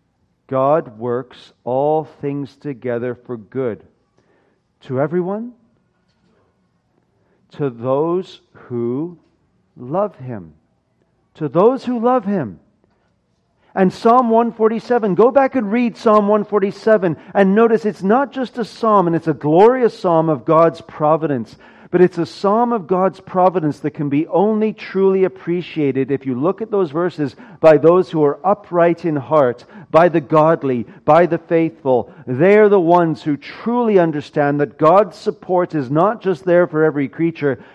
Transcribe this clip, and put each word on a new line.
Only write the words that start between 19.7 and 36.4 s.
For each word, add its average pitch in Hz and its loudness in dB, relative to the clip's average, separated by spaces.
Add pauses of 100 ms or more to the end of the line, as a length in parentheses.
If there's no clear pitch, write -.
psalm 160 0
of 135 -2
God's 160 2
providence, 147 -4 (360)
but 175 2
it's 175 2
a 160 -2
psalm 233 -2
of 185 -6
God's 185 -2
providence 175 0
that 147 -6
can 147 -6
be 147 -2
only 214 0
truly 190 -2
appreciated 156 -4
if 135 -6
you 123 -4
look 180 -2
at 220 -10
those 196 -2
verses 151 -6 (240)
by 156 6
those 170 2
who 156 0
are 143 -2
upright 175 -2
in 156 -4
heart, 131 0 (260)
by 170 6
the 165 -2
godly, 147 0 (200)
by 165 4
the 160 -2
faithful. 160 -2 (140)
They 165 2
are 214 6
the 196 2
ones 170 2
who 147 -4
truly 226 -2
understand 147 -2
that 135 -6
God's 175 2
support 180 -4
is 131 -4
not 185 0
just 180 -4